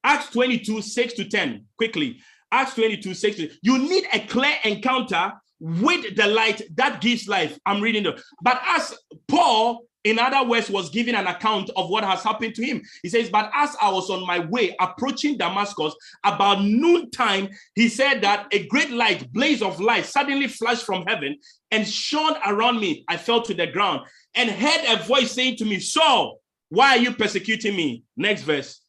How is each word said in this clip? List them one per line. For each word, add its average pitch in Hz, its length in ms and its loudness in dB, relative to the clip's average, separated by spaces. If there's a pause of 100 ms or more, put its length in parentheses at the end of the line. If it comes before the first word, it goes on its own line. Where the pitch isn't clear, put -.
Acts 285 260 2
twenty-two, 226 520 0
six 240 320 -2
to 196 100 -6
ten, 170 420 -4 (100)
quickly. 170 440 -4 (320)
Acts 254 220 0
twenty-two, 208 400 -2
six. 202 260 -2 (220)
You 254 160 4
need 330 340 0
a 220 80 0
clear 262 420 0
encounter 208 680 -2 (260)
with 202 560 -2
the 208 140 2
light 220 340 0 (140)
that 269 240 0
gives 233 260 0
life. 185 400 -2
I'm 202 160 0
reading 214 220 0
the, 151 180 -4 (200)
but 240 220 2
as 349 320 -2 (300)
Paul, 240 600 2 (180)
in 226 160 2
other 262 280 2
words, 226 220 0
was 190 200 -2
giving 233 260 0
an 196 100 -2
account 190 480 -2
of 180 160 -2
what 214 140 0
has 190 180 -2
happened 220 320 -2
to 226 100 -4
him. 254 160 -4 (220)
He 180 60 -8
says, 226 200 2
"But 214 240 2
as 285 300 0
I 202 80 4
was 185 180 -2
on 185 160 -4
my 180 140 0
way 180 400 0
approaching 262 580 -2
Damascus, 180 600 -2 (260)
about 196 400 4
noontime, 226 840 2 (260)
he 233 140 6
said 262 320 2
that 202 320 2
a 202 160 2
great 262 240 0
light, 185 400 0
blaze 269 300 2
of 180 180 -4
light, 208 260 2
suddenly 277 400 0
flashed 233 400 -2
from 185 200 -4
heaven 214 300 -4 (340)
and 214 160 0
shone 311 500 -2 (100)
around 220 340 0
me. 175 280 -4
I 165 100 -4
fell 233 240 0
to 220 100 -6
the 170 140 -2
ground 165 400 -2 (280)
and 240 140 0
heard 269 400 0
a 214 140 2
voice 247 300 2
saying 254 240 -2
to 220 100 -4
me, 196 140 -2
'Saul, 269 600 2 (300)
why 254 260 6
are 240 60 4
you 247 100 0
persecuting 208 640 -2
me?'" 135 280 -2 (120)
Next 185 260 0
verse. 139 460 -2